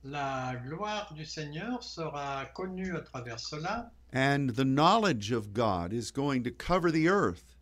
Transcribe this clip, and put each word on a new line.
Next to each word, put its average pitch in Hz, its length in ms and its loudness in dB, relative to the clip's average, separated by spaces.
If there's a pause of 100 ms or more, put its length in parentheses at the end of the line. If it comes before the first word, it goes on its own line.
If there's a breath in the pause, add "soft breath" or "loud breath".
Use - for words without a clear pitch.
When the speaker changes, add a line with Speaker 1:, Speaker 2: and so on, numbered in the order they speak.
Speaker 1:
La 135 520 -4
gloire 175 580 -6
du 156 100 -10
Seigneur 165 580 -8
sera 139 720 -6
connue 185 420 -6
à 151 80 -4
travers 117 360 -10
cela. 196 500 -6 (220)
Speaker 2:
And 135 380 2
the 123 140 2
knowledge 147 680 4
of 107 220 -2
God 95 380 2
is 113 180 -4
going 135 340 0
to 120 60 -2
cover 175 400 2
the 160 180 4
earth 156 360 2 (180)